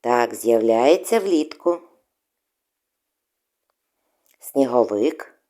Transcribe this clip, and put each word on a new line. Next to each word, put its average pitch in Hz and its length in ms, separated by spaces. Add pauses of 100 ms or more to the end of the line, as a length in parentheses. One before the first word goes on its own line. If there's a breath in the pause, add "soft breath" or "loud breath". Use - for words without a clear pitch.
Так, 120 340
з'являється 117 840
влітку. 170 600 (2500)
Сніговик. 123 1120